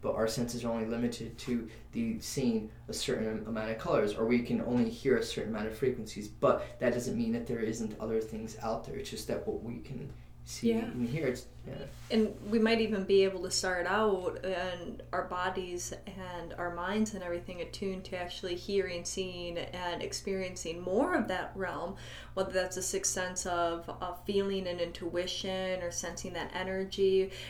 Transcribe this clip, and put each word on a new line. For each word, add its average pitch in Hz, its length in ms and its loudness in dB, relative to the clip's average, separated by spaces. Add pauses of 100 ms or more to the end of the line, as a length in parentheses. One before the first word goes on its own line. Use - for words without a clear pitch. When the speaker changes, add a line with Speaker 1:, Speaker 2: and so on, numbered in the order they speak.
Speaker 1:
but - 140 0
our 113 100 4
senses 117 380 0
are 117 80 0
only 113 140 0
limited 117 520 -2
to 120 300 -2 (240)
the 113 260 0
seeing - 500 2 (200)
a - 40 -6
certain - 360 0
am-, 110 180 -2
amount 110 240 -2
of 110 80 -2
colors, 113 340 4
or 113 140 2
we 120 140 6
can 117 220 2
only 120 280 4
hear 123 280 4
a 110 40 2
certain 110 320 -2
amount 107 140 -2
of 113 100 -6
frequencies, 117 480 0
but - 400 4 (140)
that 123 120 4
doesn't 123 240 0
mean 113 160 2
that 117 140 0
there 117 140 -2
isn't 110 400 0
other 110 200 2
things 110 400 -4
out 113 240 -2
there. 139 120 -8
It's - 120 -6
just - 200 -6
that - 180 -2
what - 160 -2
we 120 140 -4
can - 340 -8 (340)
see - 260 2
Speaker 2:
Yeah. - 80 4
Speaker 1:
and 120 280 0
hear, 143 200 0
it's, - 180 0 (220)
yeah. 135 80 -8 (360)
Speaker 2:
And 220 240 4 (140)
we 226 100 4
might 226 220 6
even 208 240 2
be 196 180 8
able 185 200 2
to 185 80 -4
start 180 360 2
out 190 560 2
and 180 600 -2 (100)
our 180 120 0
bodies 180 680 -2 (140)
and 180 480 -8
our 175 200 -2
minds 208 380 0
and 185 100 -6
everything 175 380 -4
attuned 190 440 -6
to 180 140 -6
actually 175 360 -4
hearing, 180 500 0
seeing, 175 540 -4
and 175 440 -4
experiencing 180 800 -4
more 208 320 2
of 247 160 2
that 180 260 -2
realm, 180 420 -4 (360)
whether 190 180 0
that's 185 280 0
a 180 40 -2
sixth - 300 0
sense 185 320 -2
of, 170 560 0
of 180 240 -6
feeling 196 440 2
and 175 120 -2
intuition 180 1000 0
or 175 80 -2
sensing 175 420 -4
that 170 220 -4
energy, 190 760 4 (200)